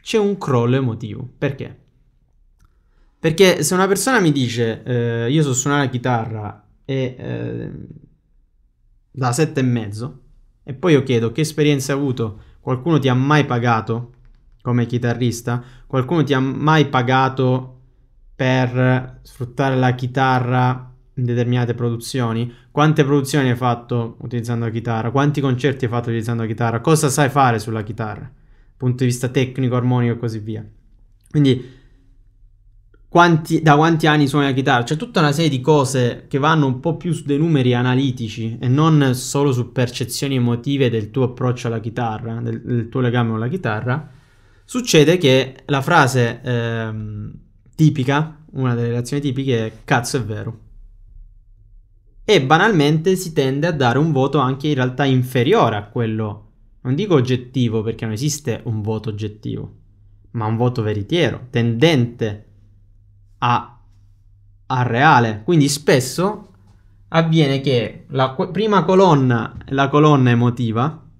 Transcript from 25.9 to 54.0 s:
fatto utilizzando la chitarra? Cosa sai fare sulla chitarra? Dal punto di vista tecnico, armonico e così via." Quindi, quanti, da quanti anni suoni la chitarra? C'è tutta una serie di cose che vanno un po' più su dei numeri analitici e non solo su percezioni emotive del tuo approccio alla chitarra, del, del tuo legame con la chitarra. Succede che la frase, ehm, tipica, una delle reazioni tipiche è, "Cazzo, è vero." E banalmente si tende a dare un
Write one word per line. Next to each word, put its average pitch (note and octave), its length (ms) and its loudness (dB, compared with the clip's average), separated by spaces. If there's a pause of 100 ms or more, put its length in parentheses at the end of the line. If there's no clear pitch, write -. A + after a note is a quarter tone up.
fatto A#2 180 -4
utilizzando A2+ 340 -4
la A2 60 -4
chitarra? A2+ 320 -2
Cosa D3+ 280 2
sai C3+ 220 0
fare B2+ 280 2
sulla A2 240 -6
chitarra? G#2+ 400 -10
Dal - 540 -20
punto B2+ 220 -2
di C3 80 0
vista B2 200 -2
tecnico, B2+ 480 -2
armonico B2 380 2
e A2+ 60 -4
così A2+ 200 -6
via." G#2+ 260 -10 (680)
Quindi, C3+ 460 2 (1300)
quanti, E3 520 4
da D3+ 120 6
quanti D#3+ 320 4
anni D3+ 220 4
suoni D3 160 2
la C#3 80 0
chitarra? C3 300 2
C'è D#3 140 -2
tutta A#3 240 -4
una D3 120 2
serie E3 160 0
di C3 140 -2
cose B2+ 680 2
che - 80 -4
vanno D3 300 2
un B2+ 120 -2
po' E3 200 -4
più F3 160 -4
su D#3+ 100 -8
dei C#3+ 140 0
numeri C#3+ 340 2
analitici B2 880 -2
e B2 80 -2
non C#3+ 460 4
solo C#3+ 360 -2
su B2 220 -4
percezioni C3 640 -4
emotive B2 560 0
del A2 200 -4
tuo C3 140 0
approccio B2 440 -4
alla A2+ 120 -4
chitarra, A2+ 640 -6
del, A2+ 180 -8
del A#2 300 -4
tuo C3+ 100 -6
legame A#2+ 300 0
con A2 80 -4
la A2+ 100 -4
chitarra. B2+ 640 -6 (520)
Succede F3 540 2
che C3 500 0
la C#3 140 0
frase, C3 640 2
ehm, A2 880 -6 (420)
tipica, D3 800 0
una C3 220 -2
delle A#2 140 -2
reazioni A#2+ 340 -4
tipiche C3 440 -2
è, A2+ 60 -8 (120)
"Cazzo, B2+ 340 0
è A#2+ 40 -2
vero." G#2+ 360 -8 (1700)
E F#3 200 4
banalmente D#3+ 720 4
si F3 160 -8
tende C#3+ 360 0
a F3+ 40 0
dare B2+ 240 2
un D#3 160 2